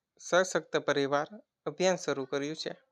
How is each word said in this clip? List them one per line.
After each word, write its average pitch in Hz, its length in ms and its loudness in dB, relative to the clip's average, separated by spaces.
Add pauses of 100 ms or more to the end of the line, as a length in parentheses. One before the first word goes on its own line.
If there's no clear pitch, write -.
(200)
સશક્ત 180 560 0
પરિવાર 143 500 2 (400)
અભિયાન 180 300 2
શરૂ 139 280 -4
કર્યું 143 320 -4
છે? - 200 -8 (160)